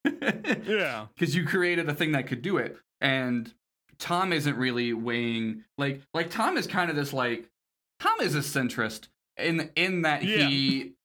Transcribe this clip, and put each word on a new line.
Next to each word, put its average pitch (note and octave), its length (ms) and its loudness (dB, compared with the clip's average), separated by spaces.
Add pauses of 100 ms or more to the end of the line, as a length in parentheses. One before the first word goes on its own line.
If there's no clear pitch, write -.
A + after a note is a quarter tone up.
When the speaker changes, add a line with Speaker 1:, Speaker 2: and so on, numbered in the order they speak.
Speaker 1:
<laughs> - 80 2 (540)
Speaker 2:
Yeah. C#3 420 -2 (100)
Speaker 1:
'Cause D3+ 180 0
you E3+ 100 2
created F3 440 2
a D3 40 0
thing D#3 200 0
that C3+ 140 0
could B2 140 -4
do F3 160 0
it. A#2 200 -2 (240)
And B2+ 520 0 (460)
Tom F3 340 0
isn't D3 240 2
really B2 360 0
weighing, A2+ 720 -2 (140)
like, C#3 240 -2 (120)
like, E3+ 180 0
Tom D#4 260 0
is G3+ 100 -2
kind F3+ 220 0
of D3+ 60 -2
this, C#3+ 180 -2
like, A#2+ 360 -2 (500)
Tom A4+ 220 2
is D#3+ 140 2
a D3 40 2
centrist B2 680 -2 (300)
in, E3 380 0
in F3+ 280 2
that D3+ 200 2
Speaker 2:
Yeah. G#3 240 4
Speaker 1:
he, C3+ 460 2 (100)